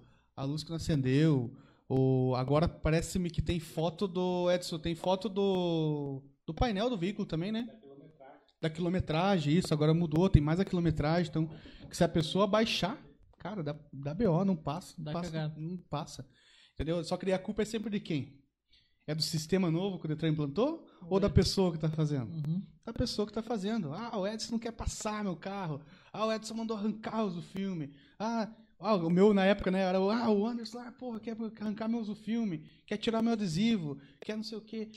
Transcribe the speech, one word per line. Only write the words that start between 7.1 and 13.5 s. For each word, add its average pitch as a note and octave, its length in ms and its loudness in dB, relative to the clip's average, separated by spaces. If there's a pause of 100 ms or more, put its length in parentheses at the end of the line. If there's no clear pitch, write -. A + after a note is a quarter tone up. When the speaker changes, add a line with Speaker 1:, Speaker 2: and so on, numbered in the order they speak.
Speaker 1:
também, E3+ 260 -2
né? A3+ 120 -4
Da A#3 160 -12
quilometragem. - 640 -20 (200)
Da D#3+ 80 0
quilometragem, E3 840 2
isso, F3 200 2
agora D3+ 200 4
mudou, E3 360 4
tem F3 120 8
mais D#3 180 2
a F#3+ 60 2
quilometragem, D#3+ 640 2
então, D#3+ 180 0 (420)
que - 60 -14
se - 80 4
a E3 60 6
pessoa F3 380 2
baixar, G#3+ 500 0 (400)
cara, F3+ 240 -8